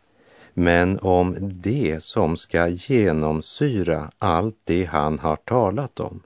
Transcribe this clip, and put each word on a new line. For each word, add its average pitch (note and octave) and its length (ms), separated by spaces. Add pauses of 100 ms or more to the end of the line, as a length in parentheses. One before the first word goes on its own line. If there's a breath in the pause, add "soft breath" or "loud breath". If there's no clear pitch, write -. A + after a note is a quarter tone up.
(540 soft breath)
men F2 460
om F2+ 400
det F#2+ 640
som E2+ 340
ska E2+ 300
genomsyra E2+ 1500
allt F#2+ 440
det F2 220
han D#2 340
har D#2 160
talat A#2 640
om - 260